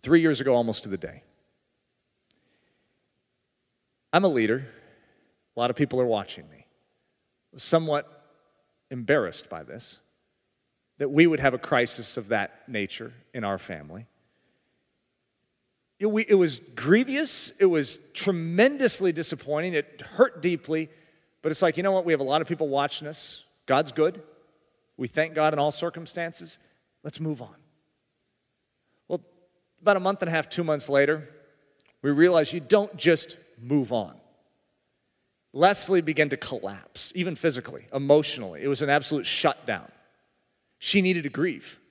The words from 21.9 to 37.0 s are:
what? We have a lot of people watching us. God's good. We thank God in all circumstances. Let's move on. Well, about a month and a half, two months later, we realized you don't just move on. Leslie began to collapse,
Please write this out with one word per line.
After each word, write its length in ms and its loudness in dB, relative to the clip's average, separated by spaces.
what? 120 2
We 80 2
have 80 2
a 40 -2
lot 180 2
of 60 -6
people 200 -4
watching 400 -2
us. 360 -12
God's 240 2
good. 320 0
We 120 -6
thank 260 -4
God 180 2
in 60 -2
all 140 2
circumstances. 840 -10
Let's 160 -12
move 240 -6
on. 140 -20
Well, 120 -4
about 140 4
a 40 -2
month 220 -2
and 60 -4
a 40 -4
half, 160 -2
two 160 -4
months 240 -2
later, 400 2
we 80 -2
realized 420 4
you 80 -6
don't 360 2
just 400 0
move 340 -2
on. 220 -4
Leslie 480 4
began 260 0
to 80 -4
collapse, 800 -10